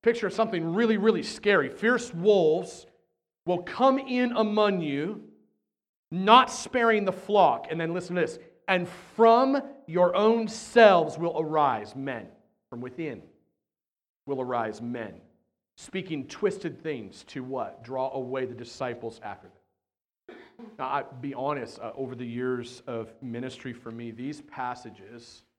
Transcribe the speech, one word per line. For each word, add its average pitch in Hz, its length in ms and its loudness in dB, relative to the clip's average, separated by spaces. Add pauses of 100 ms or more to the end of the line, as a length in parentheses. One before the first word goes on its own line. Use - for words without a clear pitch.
Picture 233 280 0
something 170 440 -2
really, 220 240 2
really 202 260 2
scary. 180 440 2
"Fierce - 460 -2
wolves 175 720 2 (600)
will 175 160 0
come 262 360 2
in 247 380 0
among 208 440 2
you, 151 460 -4 (840)
not 214 400 6
sparing 226 540 0
the 185 80 0
flock." 180 580 2
And 165 100 -4
then 165 140 -2
listen 180 220 -6
to 180 60 0
this. - 160 -4 (300)
"And 180 200 0
from 254 760 4 (240)
your 180 280 2
own 220 340 2
selves 185 680 6
will 165 220 -2
arise 135 560 0
men." 135 340 -8 (380)
From 120 120 -12
within 127 480 -10 (1000)
will 139 140 -6
arise 117 400 -4
men, 117 400 -8 (560)
speaking 156 520 -8
twisted - 520 -4
things 123 440 -10
to 139 180 -12
what? 123 400 -8
Draw 131 300 -6
away 131 340 -6
the 123 80 -12
disciples 120 680 -10
after 98 240 -14
them. - 880 -20 (420)
Now, 131 100 -8
I'll 139 260 -6
be 131 200 -10
honest, 131 460 -6
uh, 113 160 -10
over 123 180 -8
the 123 100 -10
years 120 640 -6
of 113 260 -8 (100)
ministry 123 500 -10
for 120 180 -14
me, 117 220 -12
these 139 300 -12
passages 117 1040 -14 (140)